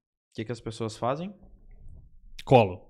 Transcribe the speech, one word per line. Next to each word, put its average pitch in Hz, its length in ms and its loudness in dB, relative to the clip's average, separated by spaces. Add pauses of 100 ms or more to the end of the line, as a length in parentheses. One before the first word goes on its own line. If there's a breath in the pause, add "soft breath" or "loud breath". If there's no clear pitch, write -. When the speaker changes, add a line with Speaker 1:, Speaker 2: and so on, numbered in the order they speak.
(300)
Speaker 1:
o - 40 -20
que 113 100 -6
que 120 80 -4
as 117 80 -8
pessoas 110 360 -6
fazem? 156 380 -2 (1120)
Speaker 2:
Colo, 110 300 8 (160)